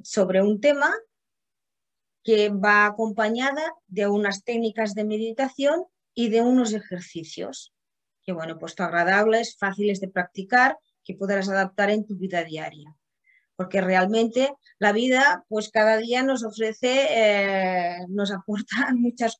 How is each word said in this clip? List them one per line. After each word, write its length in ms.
sobre 380
un 180
tema 340
que 260
va 360
acompañada 880
de 200
unas 360
técnicas 500
de 120
meditación 800
y 160
de 120
unos 320
ejercicios 1000
que, 40
bueno, 260
pues, 200
agradables, 800
fáciles 420
de 80
practicar, 680
que 120
podrás 340
adaptar 400
en 160
tu 100
vida 280
diaria. 520
Porque 260
realmente 720
la 140
vida, 580
pues, 200
cada 280
día 240
nos 220
ofrece, 640
eh, 1000
nos 240
aporta 360
<laughs> 280
muchas 440